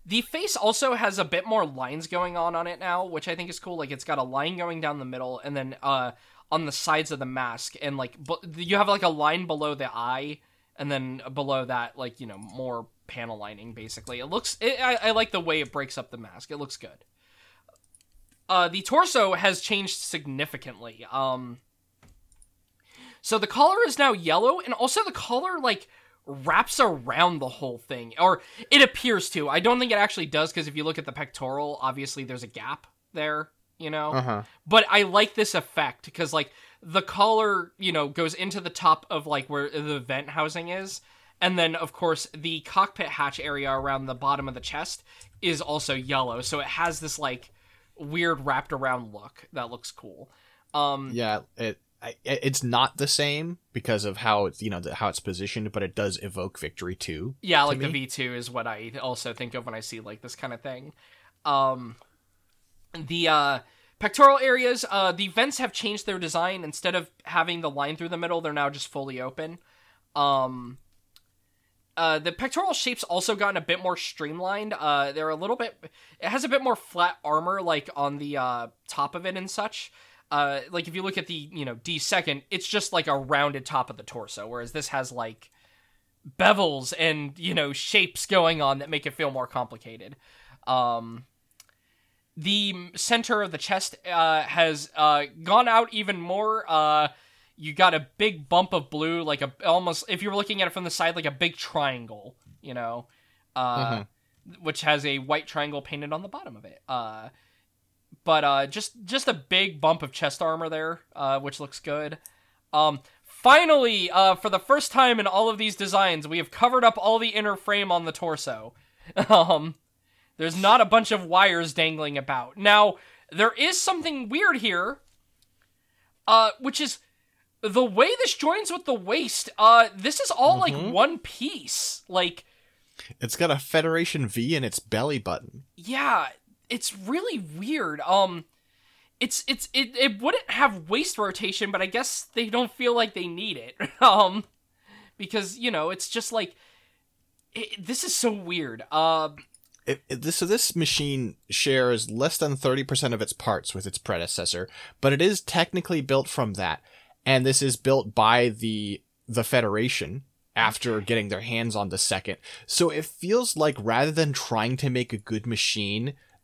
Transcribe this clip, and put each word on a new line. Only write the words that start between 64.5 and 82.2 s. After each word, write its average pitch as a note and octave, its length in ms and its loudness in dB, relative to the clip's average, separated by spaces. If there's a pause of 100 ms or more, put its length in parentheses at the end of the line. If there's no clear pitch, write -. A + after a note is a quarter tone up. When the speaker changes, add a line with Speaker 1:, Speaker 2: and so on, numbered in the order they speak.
Speaker 1:
uh, F#3+ 220 2
the F#3+ 160 -4
vents A#3+ 300 0
have B3+ 140 -2
changed G#3 320 -6
their F#3+ 140 -4
design. F3 460 -2
Instead F3 300 -4
of E3 160 -2 (140)
having E3+ 380 0
the D3+ 80 -2
line C#3+ 260 -4
through E3+ 140 -8
the E3+ 80 -6
middle, E3+ 240 -2
they're D#3 100 -4
now C#3+ 160 0
just C#3+ 200 -8
fully C3+ 320 -8
open. D#3 380 -10 (560)
Um, C3 640 0 (1200)
uh, D#3+ 220 2
the E3 140 -4
pectoral D#4+ 420 -2
shape's - 300 -4
also F3+ 300 -2
gotten G3+ 220 0
a - 60 -2
bit F3 180 -2
more F3+ 160 -2
streamlined. F#3 800 -6
Uh, C#3+ 380 2
they're D#3 180 -2
a D#3 60 -2
little G3+ 200 -2
bit, - 340 -8 (300)
it - 80 -4
has B3 160 -2
a C4+ 60 -2
bit C4+ 120 4
more B3 140 2
flat F3 480 0
armor, E3+ 380 0
like, D#3 340 0
on C#3+ 220 -2
the, D3 180 -6
uh, B2 300 -2 (220)
top C#3+ 260 -4
of F3 100 -8
it F#3 140 -6
and F#3 120 -10
such. - 400 -6 (400)
Uh, C#3+ 300 0 (100)
like, E3+ 180 -4
if E3 80 -12
you F#3 60 -6
look F#3+ 140 -4
at F#3 120 -6
the, D#3 240 -10
you D3+ 120 -8
know, A#2+ 120 -8
D C#3+ 220 -8
second, D3+ 520 -2